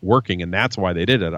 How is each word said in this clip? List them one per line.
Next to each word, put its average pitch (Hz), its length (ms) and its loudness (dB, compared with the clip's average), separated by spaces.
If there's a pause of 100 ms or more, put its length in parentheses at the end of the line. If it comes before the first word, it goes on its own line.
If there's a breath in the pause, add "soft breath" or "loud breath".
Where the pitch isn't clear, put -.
working, 98 400 0
and 87 120 -6
that's 117 240 0
why 92 160 0
they 85 120 -2
did 123 160 2
it. 82 160 -2